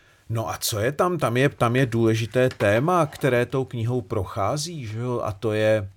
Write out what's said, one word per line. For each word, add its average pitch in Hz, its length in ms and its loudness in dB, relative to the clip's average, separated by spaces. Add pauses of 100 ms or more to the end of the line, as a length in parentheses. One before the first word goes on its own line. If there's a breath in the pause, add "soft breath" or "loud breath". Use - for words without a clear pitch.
(300 soft breath)
No 110 200 -4
a 92 80 -6
co - 220 -4
je 117 120 2
tam? 180 260 0
Tam 123 200 0
je, 135 120 4
tam 120 260 0
je 135 100 2
důležité 113 640 2
téma, 139 560 2
které 123 400 0
tou 135 200 -4
knihou 123 360 -4
prochází, 120 840 -4
že 107 140 -8
jo? 123 240 -4
A - 80 -4
to 107 200 -4
je, 107 460 2